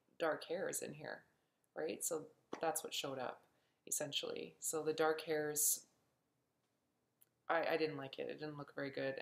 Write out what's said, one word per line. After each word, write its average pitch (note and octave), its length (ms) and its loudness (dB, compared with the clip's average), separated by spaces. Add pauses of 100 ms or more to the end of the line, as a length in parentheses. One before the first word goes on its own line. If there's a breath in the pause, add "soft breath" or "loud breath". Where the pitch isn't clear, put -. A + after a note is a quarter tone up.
(180)
dark D3+ 300 0
hairs D#3+ 340 -2
in - 120 -6
here, D3 280 -10 (540)
right? E3+ 280 -2
So D#3 180 0 (380)
that's D#3+ 220 2
what - 120 -6
showed C3+ 240 -2
up, - 240 -4 (440 soft breath)
essentially. - 760 -2
So D#3 220 0
the D#3 100 4
dark D#3 300 6
hairs, D3+ 580 2 (1700)
I, D#3+ 240 4
I E3 40 6
didn't D3+ 200 2
like C3+ 220 -6
it. C#3 100 -4
It C#3+ 120 -8
didn't D3+ 180 -6
look - 160 -10
very C#3 160 -2
good. C3+ 320 -2